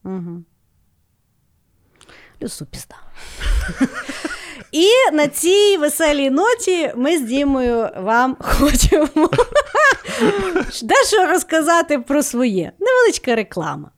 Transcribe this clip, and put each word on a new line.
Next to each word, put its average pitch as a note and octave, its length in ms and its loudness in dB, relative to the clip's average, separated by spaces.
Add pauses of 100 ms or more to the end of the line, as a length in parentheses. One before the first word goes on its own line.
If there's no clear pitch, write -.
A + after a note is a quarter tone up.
Мгм. F3 420 -10 (2000)
Люсу F#3 240 -12
пізда. - 300 -18 (840)
<laughs> - 920 -8
І E4 160 2 (260)
на D4 140 2
цій G4 500 2
веселій D4 520 0
ноті F4+ 680 0
ми C#4+ 220 0
з C#4+ 40 -2
Дімою B3 760 -2
вам A#3 420 0
хочемо D4 760 2
<laughs> D#4 140 4 (1500)
дещо G4+ 440 4
розказати D#4+ 720 0
про C#4 240 0
своє. G#3+ 560 -2
Невеличка A#4 560 2
реклама. D3+ 640 -6